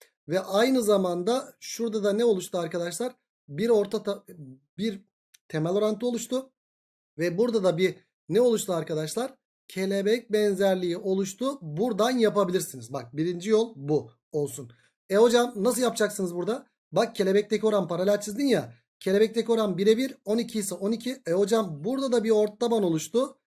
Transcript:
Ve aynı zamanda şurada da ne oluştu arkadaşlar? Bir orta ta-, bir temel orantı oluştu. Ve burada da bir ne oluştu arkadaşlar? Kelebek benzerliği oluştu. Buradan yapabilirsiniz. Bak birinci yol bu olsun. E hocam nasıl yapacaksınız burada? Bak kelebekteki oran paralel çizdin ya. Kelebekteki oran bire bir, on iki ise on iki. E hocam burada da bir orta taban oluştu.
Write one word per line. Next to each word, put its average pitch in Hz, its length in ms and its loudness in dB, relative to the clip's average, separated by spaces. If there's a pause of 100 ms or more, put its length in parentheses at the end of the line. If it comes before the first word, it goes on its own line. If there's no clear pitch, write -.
(280)
Ve 175 120 0
aynı 233 420 2
zamanda 196 800 0
şurada 220 440 -6
da 202 80 2
ne 220 120 0
oluştu 190 340 0
arkadaşlar? 175 580 -6 (320)
Bir 170 200 -4
orta 208 340 2
ta-, 202 220 -6 (540)
bir 196 260 -4 (440)
temel 160 240 -2
orantı 214 340 0
oluştu. 254 440 -4 (680)
Ve 170 200 -2
burada 220 260 2
da 170 140 2
bir 185 180 0 (320)
ne 190 120 2
oluştu 226 320 2
arkadaşlar? 160 600 -4 (340)
Kelebek 196 640 -2
benzerliği 190 640 2
oluştu. 196 680 -2
Buradan 208 480 0
yapabilirsiniz. 180 840 0
Bak 127 240 -8
birinci 175 340 -4
yol 220 260 2
bu 139 340 -2 (220)
olsun. 139 400 -6 (380)
E 190 60 2
hocam 240 400 4
nasıl 220 260 0
yapacaksınız 202 520 -2
burada? 190 320 -4 (260)
Bak 220 240 0
kelebekteki 208 500 0
oran 202 220 2
paralel 190 320 0
çizdin 214 260 -4
ya. 156 280 0 (260)
Kelebekteki 220 520 2
oran 208 260 0
bire 214 180 6
bir, 262 280 -4
on 214 140 0
iki 233 200 -4
ise 196 160 -6
on 196 180 -2
iki. 254 340 -6
E 165 60 0
hocam 190 520 0
burada 262 280 -2
da 226 120 2
bir 226 60 2
orta 208 280 2
taban 226 240 0
oluştu. 185 640 0